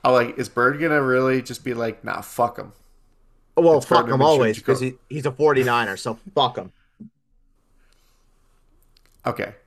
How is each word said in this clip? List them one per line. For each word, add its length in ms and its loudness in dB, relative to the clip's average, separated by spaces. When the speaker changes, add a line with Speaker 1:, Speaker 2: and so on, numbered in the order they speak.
Speaker 1:
I'm 80 4
like, 260 2
is 120 -6
Bird 300 2
gonna 220 2
really 380 2
just 240 -14
be 80 -6
like, 320 -6
"Nah, 160 -6
fuck 380 -4
him"? 140 -16
Speaker 2:
Well, 220 6
Speaker 1:
It's 80 -2
Speaker 2:
fuck 200 2
Speaker 1:
Gardner 80 -2
Speaker 2:
him 60 0
Speaker 1:
Minshew 20 4
and 60 4
Speaker 2:
always, 340 2
'cause 180 0
Speaker 1:
Jacoby. 180 -6
Speaker 2:
he, 80 -14
he's 100 -6
a 60 -2
forty-niner, 640 0
so 220 -8
fuck 240 0
him. 140 -14
Speaker 1:
Okay. 280 -6